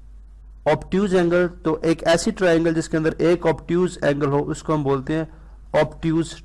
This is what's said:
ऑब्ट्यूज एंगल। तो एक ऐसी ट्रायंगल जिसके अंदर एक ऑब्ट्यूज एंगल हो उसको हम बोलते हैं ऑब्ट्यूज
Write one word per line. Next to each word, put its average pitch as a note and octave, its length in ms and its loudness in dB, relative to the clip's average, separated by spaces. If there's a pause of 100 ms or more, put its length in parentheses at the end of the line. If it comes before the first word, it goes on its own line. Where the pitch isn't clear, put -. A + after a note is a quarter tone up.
(680)
ऑब्ट्यूज F3+ 460 0
एंगल। F3 320 2 (180)
तो D#3+ 200 -2
एक D#3+ 180 0
ऐसी E3+ 280 2
ट्रायंगल E3 440 2
जिसके D#3+ 220 -4
अंदर D#3+ 240 -2
एक E3+ 260 2
ऑब्ट्यूज F3 580 0
एंगल C#3+ 220 0
हो C#3 120 0
उसको D3 360 -4
हम D3+ 100 -2
बोलते C3+ 280 -2
हैं D#3 160 -4 (520)
ऑब्ट्यूज D#3+ 540 -2 (100)